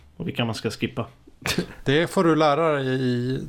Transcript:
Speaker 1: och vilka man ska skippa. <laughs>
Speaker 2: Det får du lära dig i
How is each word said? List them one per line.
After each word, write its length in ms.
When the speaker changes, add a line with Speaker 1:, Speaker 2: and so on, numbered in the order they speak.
Speaker 1:
och 100
vilka 180
man 100
ska 140
skippa. 360
<laughs> 400
Speaker 2:
Det 240
får 140
du 120
lära 380
dig 140
i 600